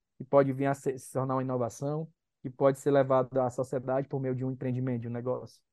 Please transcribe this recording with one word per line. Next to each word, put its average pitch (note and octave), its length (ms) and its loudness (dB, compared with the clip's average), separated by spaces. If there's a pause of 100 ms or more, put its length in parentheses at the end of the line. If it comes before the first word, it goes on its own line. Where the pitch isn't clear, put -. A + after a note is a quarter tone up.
(180)
que C#3 60 -12
pode C#3 300 6
vir C#3 120 -2
a C#3 80 2
ser, C#3 240 -4
se - 140 -16
tornar C3 240 -2
uma C3 80 0
inovação, C#3+ 640 -4 (340)
que C3+ 80 -8
pode C3+ 300 2
ser C#3+ 120 2
levada C3 540 4
à B2 40 2
sociedade C3 580 -2
por C#3 140 -4
meio C3 120 0
de B2+ 120 -4
um C3 60 -2
empreendimento, B2+ 500 -2
de A#2+ 80 -8
um - 20 -6
negócio? A#2+ 500 -6 (120)